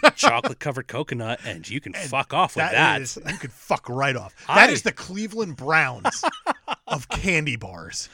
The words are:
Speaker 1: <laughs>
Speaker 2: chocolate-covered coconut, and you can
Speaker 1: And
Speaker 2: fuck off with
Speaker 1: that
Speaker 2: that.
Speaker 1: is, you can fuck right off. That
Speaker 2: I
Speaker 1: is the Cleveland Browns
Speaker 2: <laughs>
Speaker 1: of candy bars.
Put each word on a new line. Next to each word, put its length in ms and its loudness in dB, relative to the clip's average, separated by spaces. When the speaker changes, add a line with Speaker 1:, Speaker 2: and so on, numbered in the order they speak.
Speaker 1:
<laughs> 140 8
Speaker 2:
chocolate-covered 720 0
coconut, 600 -6
and 220 -12
you 120 -6
can 160 -12
Speaker 1:
And 140 -8
Speaker 2:
fuck 240 -4
off 220 2
with 100 0
Speaker 1:
that 60 -2
Speaker 2:
that. 300 4
Speaker 1:
is, 140 -10
you 220 -8
can 120 -12
fuck 380 -4
right 280 0
off. 180 -12
That 200 10
Speaker 2:
I 40 4
Speaker 1:
is 100 -2
the 100 -2
Cleveland 640 -6
Browns 680 0
Speaker 2:
<laughs> 300 -10
Speaker 1:
of 220 -6
candy 480 0
bars. 580 -12